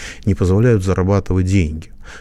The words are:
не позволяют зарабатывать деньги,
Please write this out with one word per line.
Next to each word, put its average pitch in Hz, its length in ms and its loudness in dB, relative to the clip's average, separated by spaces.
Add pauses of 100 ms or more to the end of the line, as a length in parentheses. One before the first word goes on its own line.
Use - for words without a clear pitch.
(240)
не 98 100 2
позволяют 104 480 2
зарабатывать 92 640 0
деньги, 82 480 -2 (280)